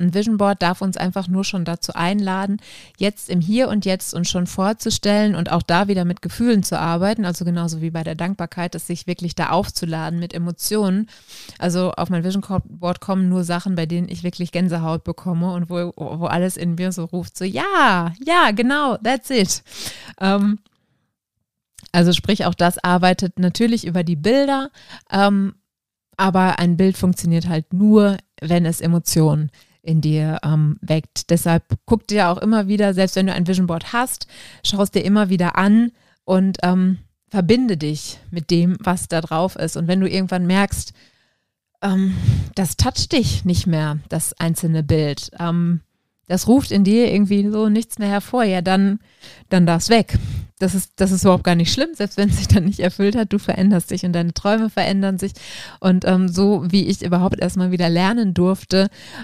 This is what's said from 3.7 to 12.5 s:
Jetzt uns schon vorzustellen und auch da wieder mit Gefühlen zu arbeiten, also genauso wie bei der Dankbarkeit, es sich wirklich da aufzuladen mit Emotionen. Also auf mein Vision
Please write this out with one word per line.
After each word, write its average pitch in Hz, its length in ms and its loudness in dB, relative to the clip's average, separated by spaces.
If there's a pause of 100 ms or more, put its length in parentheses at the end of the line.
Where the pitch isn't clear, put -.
Jetzt 190 280 -4
uns 175 160 -4
schon 175 200 -2
vorzustellen 208 880 0
und 170 160 -4
auch 170 100 0
da 180 240 0
wieder 185 180 0
mit 175 160 -2
Gefühlen 220 440 0
zu 180 120 -4
arbeiten, 185 480 -2
also 175 200 -4
genauso 170 360 -2
wie 165 100 -4
bei 165 120 -6
der 165 140 -8
Dankbarkeit, 175 580 -6
es 170 140 -10
sich 175 180 -8
wirklich 175 300 -6
da 160 140 -2
aufzuladen 165 680 -4
mit 175 160 -8
Emotionen. 190 720 -2 (520)
Also 180 340 -2
auf 175 180 -6
mein 170 140 -2
Vision 190 180 -2 (220)